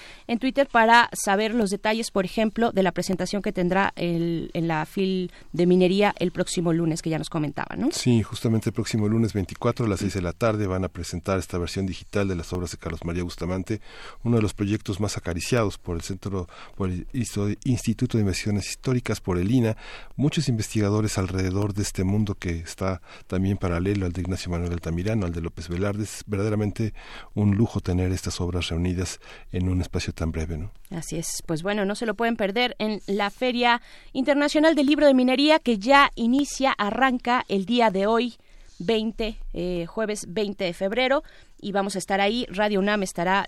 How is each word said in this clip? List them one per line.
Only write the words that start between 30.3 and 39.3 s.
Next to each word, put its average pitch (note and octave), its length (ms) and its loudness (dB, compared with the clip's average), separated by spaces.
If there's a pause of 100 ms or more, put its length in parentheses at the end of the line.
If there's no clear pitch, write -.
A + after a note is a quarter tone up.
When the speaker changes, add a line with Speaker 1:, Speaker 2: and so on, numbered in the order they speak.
Speaker 2:
breve, D#2+ 260 -4
¿no? E2+ 140 -6 (180)
Speaker 1:
Así E3 280 -8
es. - 280 -6
Pues D#3 160 -4
bueno, G3+ 220 -2
no G3 100 0
se A#3 120 -6
lo G#3+ 80 0
pueden A#3 240 0
perder A3+ 420 0
en G#3+ 280 -2
la G3+ 220 0
Feria A#3+ 520 2 (320)
Internacional D4 600 4
del C#4+ 100 4
Libro D4 200 6
de C#4 80 10
Minería, C4 460 6
que A#3+ 180 2
ya C4+ 380 6
inicia, C4 560 2
arranca B3 800 0
el G3 160 0
día A3+ 260 4
de F#3+ 160 2
hoy, A#3 280 2 (440)
veinte, A3 560 -2 (160)